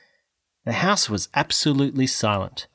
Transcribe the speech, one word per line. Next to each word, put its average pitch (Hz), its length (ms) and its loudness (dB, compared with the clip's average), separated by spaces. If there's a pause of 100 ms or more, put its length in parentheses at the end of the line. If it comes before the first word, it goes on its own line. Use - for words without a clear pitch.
(640)
The 120 80 -4
house 185 380 0
was 101 240 -4
absolutely 139 720 0
silent. 104 680 -2